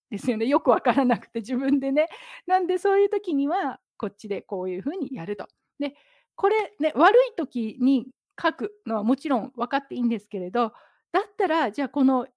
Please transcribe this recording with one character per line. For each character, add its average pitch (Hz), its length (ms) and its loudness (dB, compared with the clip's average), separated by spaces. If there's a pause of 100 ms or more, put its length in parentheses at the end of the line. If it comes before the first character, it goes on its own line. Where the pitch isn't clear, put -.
で 202 80 -8
す - 120 -2
よ 220 80 0
ね。 226 80 -2
よ 277 160 2
く - 80 2
わ 220 120 4
か 240 120 2
ら 262 100 2
な 247 140 4
く - 100 -14
て、 - 120 -8
自 233 180 -6
分 269 220 2
で 269 120 -2
ね。 302 160 2 (380)
な 370 140 2
ん 359 80 -2
で 359 100 0
そ 392 200 2
う - 20 6
い 403 60 6
う 403 40 0
時 403 240 -2
に 277 140 0
は、 320 320 -2 (180)
こ 202 100 -6
っ 196 80 -10
ち 208 140 -16
で 196 120 -4
こ 185 220 -8
う 185 60 -4
い 180 80 -4
う 190 40 -6
ふ 214 60 -8
う 339 80 -4
に 302 200 -6
や 165 100 -8
る 202 100 -6
と。 202 120 -10 (320)
で、 277 160 -6 (400)
こ 392 140 0
れ 415 300 0
ね、 302 160 0
悪 381 220 6 (160)
い - 20 -20
時 233 460 -6
に 254 260 2 (340)
書 330 120 0
く - 320 -10
の 220 100 -4
は 208 80 -2
も 240 120 2
ち - 120 -8
ろ 262 120 0
ん - 160 -6
分 240 120 -4
か 277 100 -2
っ 277 100 -6
て 247 80 -10
い - 20 -6
い 247 60 -2
ん 240 40 2
で 226 120 -2
す - 100 -16
け 196 100 -8
れ 180 120 -6
ど、 226 200 0 (400)
だ 370 100 2
っ - 20 -10 (120)
た 392 120 0
ら、 302 240 0
じ 285 100 -6
ゃ 277 40 0
あ 247 40 -8
こ 285 140 0
の 262 320 2